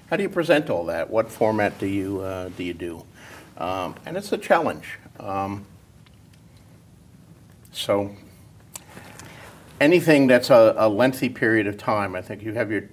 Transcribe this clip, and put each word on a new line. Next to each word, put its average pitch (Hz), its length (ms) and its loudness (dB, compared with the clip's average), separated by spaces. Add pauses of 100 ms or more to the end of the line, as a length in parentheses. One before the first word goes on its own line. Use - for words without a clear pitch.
(100)
how 170 60 -4
do 196 60 -2
you 190 60 -4
present 156 420 0
all 87 140 -2
that? 82 260 -6
What 110 180 0
format 107 520 0
do 101 60 -4
you, 98 340 -4
uh, 92 300 -8
do 90 120 -12
you 87 120 -6
do? 85 280 -12 (540)
Um, 92 400 -6 (100)
and 175 100 -8
it's 202 140 -8
a - 80 -4
challenge. - 640 -2 (180)
Um, 98 480 -8 (2000)
so 101 420 -4 (1700)
anything 156 460 6
that's 123 240 4
a, 120 260 8
a 110 120 4
lengthy 123 400 2
period 113 400 0
of 104 100 -8
time, 101 380 -2
I 92 60 -8
think 101 200 -12
you 107 120 -10
have 110 160 -4
your, 101 220 -6